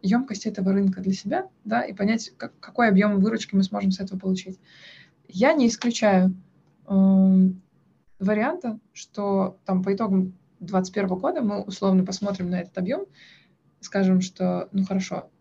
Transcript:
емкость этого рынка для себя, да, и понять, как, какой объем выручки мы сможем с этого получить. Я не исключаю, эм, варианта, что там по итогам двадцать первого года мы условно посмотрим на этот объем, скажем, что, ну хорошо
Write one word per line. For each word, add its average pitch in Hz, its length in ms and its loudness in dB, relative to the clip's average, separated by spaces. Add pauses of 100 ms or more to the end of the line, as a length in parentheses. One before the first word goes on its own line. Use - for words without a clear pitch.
емкость 214 440 -2
этого 196 280 -2
рынка 190 280 0
для 190 120 -2
себя, 320 340 -4 (160)
да, 226 180 -2
и 247 120 -8
понять, 214 440 -2
как, - 220 -14
какой - 300 0
объем 202 300 4
выручки 220 360 0
мы 196 80 4
сможем 196 280 -2
с 185 80 -2
этого 190 200 -8
получить. 185 400 -6 (680)
Я 247 260 2
не 277 140 4
исключаю, 196 680 2 (520)
эм, 190 760 4 (580)
варианта, 214 580 -2 (160)
что 196 720 -4
там 185 180 0
по 196 100 0
итогам 196 400 0 (260)
двадцать 185 340 -4
первого 190 240 -2
года 302 240 -2
мы 202 200 -2
условно 190 420 0
посмотрим 190 460 -6
на 180 120 -2
этот - 160 -12
объем, 254 280 -4 (760)
скажем, 190 420 0
что, 180 520 -4
ну 196 100 0
хорошо 185 460 -6 (120)